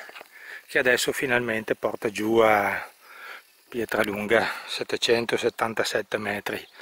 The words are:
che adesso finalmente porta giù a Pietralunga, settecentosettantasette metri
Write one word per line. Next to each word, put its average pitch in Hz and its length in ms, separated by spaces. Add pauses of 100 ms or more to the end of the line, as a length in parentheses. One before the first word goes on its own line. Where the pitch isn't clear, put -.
(680)
che - 100
adesso 127 340
finalmente 123 640
porta 110 380
giù 107 260
a 107 500 (800)
Pietralunga, 107 800 (200)
settecentosettantasette 113 1500
metri 104 440 (180)